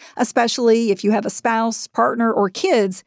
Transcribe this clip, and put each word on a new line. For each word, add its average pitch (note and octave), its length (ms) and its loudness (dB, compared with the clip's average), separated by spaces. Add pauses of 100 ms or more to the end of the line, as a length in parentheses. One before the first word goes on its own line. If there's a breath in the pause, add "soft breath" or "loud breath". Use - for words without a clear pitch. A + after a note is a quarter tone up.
(180 loud breath)
especially A#3 720 2
if G3 120 -2
you G#3 100 2
have G#3+ 120 0
a G#3+ 60 -6
spouse, A3+ 560 -4
partner, A#3 440 0
or G3+ 200 0
kids G#3+ 560 0